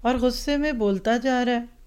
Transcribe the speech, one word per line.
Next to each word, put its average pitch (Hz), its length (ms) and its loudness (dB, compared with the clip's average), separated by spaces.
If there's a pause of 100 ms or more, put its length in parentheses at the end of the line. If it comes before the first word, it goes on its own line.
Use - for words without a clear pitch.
और 254 120 2
गुस्से 247 400 0
में 285 200 0
बोलता 208 400 0
जा 247 260 0
रहा 240 120 0
है 240 140 -6 (180)